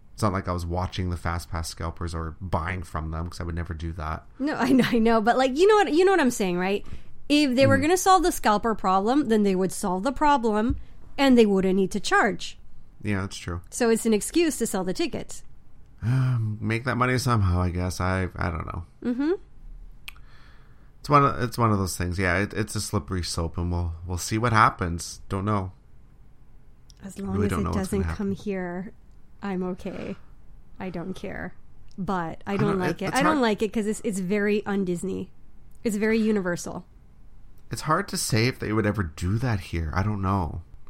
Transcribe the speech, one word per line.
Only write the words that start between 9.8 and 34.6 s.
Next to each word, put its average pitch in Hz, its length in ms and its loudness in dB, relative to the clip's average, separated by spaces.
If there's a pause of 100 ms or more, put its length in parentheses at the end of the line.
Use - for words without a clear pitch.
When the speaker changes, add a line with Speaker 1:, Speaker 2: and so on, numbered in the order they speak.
Speaker 2:
the 277 80 2
problem, 240 640 2 (420)
and 269 180 8
they 226 100 10
wouldn't 190 300 2
need 190 160 2
to 202 80 -2
charge. 254 560 0 (460)
Speaker 1:
Yeah, 101 200 0
that's 98 140 -8
true. 87 340 -8
Speaker 2:
So 233 200 2
it's 226 160 2
an 220 80 4
excuse 311 440 0
to 226 80 -2
sell 190 180 -2
the 185 80 -2
tickets. - 500 -6 (600)
Speaker 1:
Um, 120 580 0
make 113 240 -2
that 123 140 0
money 127 180 4
somehow, 104 460 4
I 90 80 2
guess. 90 300 -2
I, 92 360 0
I 87 140 -2
don't 82 160 -6
know. 85 180 -8 (180)
Speaker 2:
Mm-hmm. 254 300 0 (1700)
Speaker 1:
It's - 100 -12
one 143 140 6
of, - 180 0
it's 120 160 -4
one 117 120 4
of 104 80 4
those 95 180 -2
things. 87 220 -2
Yeah, 92 200 2
it, 104 160 -2
it's 107 200 -4
a 107 60 -2
slippery 95 420 -2
slope, 82 360 -4
and 87 120 -2
we'll, 87 220 -2 (140)
we'll 87 120 -4
see 110 200 -2
what 113 140 2
happens. 95 760 2
Don't 95 160 -2
know. 98 280 0 (1300)
Speaker 2:
As 190 140 -14
long 190 160 -6
Speaker 1:
Really 202 120 2
Speaker 2:
as 196 40 0
Speaker 1:
don't 202 100 0
Speaker 2:
it - 40 -2
Speaker 1:
know - 60 -2
what's 87 80 0 (100)
Speaker 2:
doesn't 196 140 0
Speaker 1:
gonna 80 120 -2
Speaker 2:
come 196 160 -4
Speaker 1:
happen. - 140 -6
Speaker 2:
here, 185 480 -6 (500)
I'm 190 200 -4
okay. 185 540 -6 (640)
I 185 100 -8
don't 180 240 -8
care. - 400 -10 (440)
But 180 480 -4
I 202 80 -2
Speaker 1:
I - 20 0
Speaker 2:
don't 202 140 2
Speaker 1:
don't, 196 100 0
Speaker 2:
like 180 220 -2
Speaker 1:
it, - 20 -4
Speaker 2:
it. 190 40 -2
Speaker 1:
it's 214 100 -2
Speaker 2:
I 269 40 4
don't 302 140 4
Speaker 1:
hard. 262 60 2
Speaker 2:
like 220 200 2
it 214 100 -2
'cause 214 140 -2
it's, 214 160 -2
it's 202 160 -2
very 208 480 0